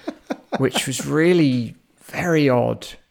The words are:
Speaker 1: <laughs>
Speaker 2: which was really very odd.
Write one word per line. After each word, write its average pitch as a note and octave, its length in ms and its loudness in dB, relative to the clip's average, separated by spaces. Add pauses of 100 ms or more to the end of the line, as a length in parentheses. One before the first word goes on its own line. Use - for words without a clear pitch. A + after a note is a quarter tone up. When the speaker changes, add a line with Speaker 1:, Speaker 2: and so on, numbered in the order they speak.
Speaker 1:
<laughs> - 500 -10
Speaker 2:
which - 280 -2
was C3+ 200 -8
really D3 680 2 (300)
very D#3+ 440 0
odd. A#2 380 0 (240)